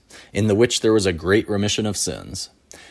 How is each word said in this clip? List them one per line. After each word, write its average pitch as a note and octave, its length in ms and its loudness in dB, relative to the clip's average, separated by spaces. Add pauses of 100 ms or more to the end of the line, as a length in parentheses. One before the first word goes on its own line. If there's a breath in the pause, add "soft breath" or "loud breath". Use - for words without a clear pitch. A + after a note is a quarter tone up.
(320 loud breath)
in G2+ 160 0
the G2 80 4
which A#2+ 240 2
there A2 120 4
was G#2 140 2
a F#2+ 60 2
great F2+ 360 0
remission G#2 380 -2
of G2+ 100 -4
sins. - 540 -8 (400 loud breath)